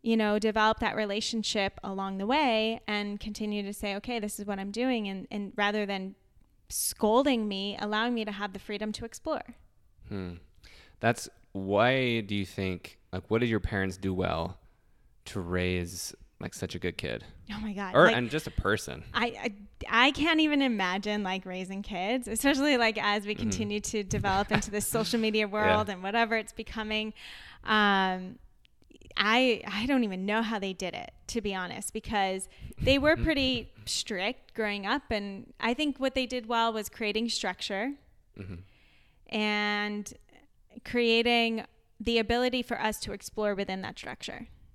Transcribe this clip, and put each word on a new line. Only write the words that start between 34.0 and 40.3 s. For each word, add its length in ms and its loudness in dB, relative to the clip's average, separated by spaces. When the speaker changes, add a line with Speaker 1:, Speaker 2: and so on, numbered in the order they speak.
Speaker 1:
growing 320 -2
up. 240 0
And 480 -4
I 160 2
think 240 0
what 160 0
they 100 2
did 220 -6
well 260 2
was 160 -4
creating 400 -2
structure 640 -4
Speaker 2:
Mm-hmm. 160 -10
Speaker 1:
and 800 -2